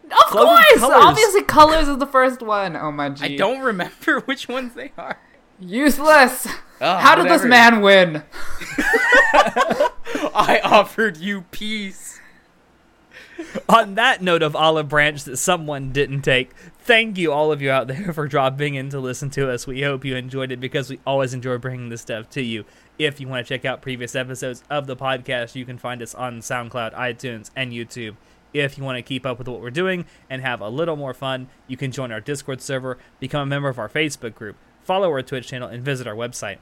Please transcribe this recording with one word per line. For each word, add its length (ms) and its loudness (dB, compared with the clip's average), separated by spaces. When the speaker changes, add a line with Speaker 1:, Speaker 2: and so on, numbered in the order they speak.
Speaker 1:
Of 260 6
Speaker 2:
Flow 140 0
Speaker 1:
course! 340 8
Speaker 2:
Colors. 240 4
Speaker 1:
Obviously, 400 4
Colors 460 6
is 100 -2
the 80 -2
first 360 2
one. 340 -2
Oh 160 -6
my 160 -4
G. 260 -6
Speaker 3:
I 20 -6
don't 240 0
remember 600 -2
<laughs> 60 -20
which 220 -8
ones 260 -8
they 220 -14
are. 220 -12
Speaker 1:
Useless! 880 4
Speaker 3:
Oh, 160 0
Speaker 1:
How 200 8
did 80 2
this 180 4
Speaker 3:
whatever. 60 2
Speaker 1:
man 320 8
win? 420 6
<laughs> 240 -2
Speaker 3:
<laughs> 540 4
I 300 2
offered 540 2
you 340 -8
peace. 680 -10
Speaker 2:
On 260 4
that 280 2
note 200 2
of 120 -2
olive 340 2
branch 360 0
that 140 -10
someone 540 -4
didn't 300 -2
take, 280 2
thank 380 2
you 160 0
all 180 2
of 120 -2
you 80 0
out 180 0
there 240 -8
for 160 -6
dropping 460 -2
in 160 -8
to 100 -8
listen 300 -8
to 200 -2
us. 160 -6
We 160 -6
hope 220 -4
you 100 -4
enjoyed 380 -6
it 80 -8
because 300 -6
we 160 -12
always 260 0
enjoy 260 -6
bringing 300 -10
this 140 -12
stuff 280 -10
to 120 -6
you. 220 -6
If 180 -2
you 100 -12
wanna 160 -8
check 200 -8
out 160 -6
previous 340 -10
episodes 540 -8
of 180 -6
the 80 -10
podcast, 600 -6
you 100 -10
can 140 -14
find 240 -10
us 120 -14
on 260 -10
SoundCloud, 520 -8
iTunes, 640 -10
and 160 -8
YouTube. 420 -12
If 240 -4
you 80 -12
wanna 160 -6
keep 240 -8
up 140 -6
with 100 -10
what 140 -10
we're 80 -10
doing 340 -4
and 140 -8
have 180 -4
a 80 -8
little 280 -4
more 180 -8
fun, 340 -8
you 120 -12
can 140 -6
join 200 -8
our 80 -10
Discord 400 -10
server, 380 -8
become 220 -6
a 60 -6
member 240 -4
of 80 -10
our 100 -8
Facebook 460 -6
group, 220 -16
follow 280 0
our 120 -4
Twitch 260 -10
channel, 180 -12
and 160 -14
visit 240 -6
our 80 -10
website. 480 -10